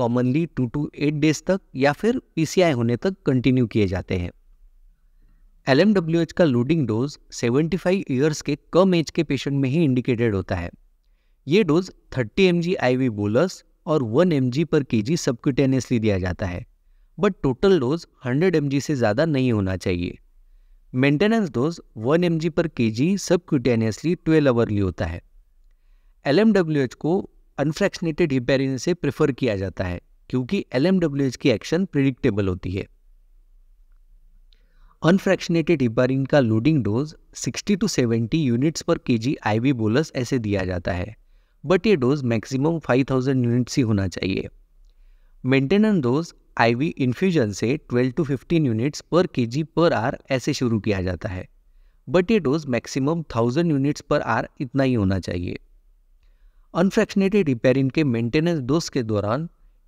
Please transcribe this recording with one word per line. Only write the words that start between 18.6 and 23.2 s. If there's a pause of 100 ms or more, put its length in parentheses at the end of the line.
से
ज़्यादा
नहीं
होना
चाहिए। (760)
मेंटेनेंस
डोज (160)
वन
एमजी
per
केजी
subcutaneously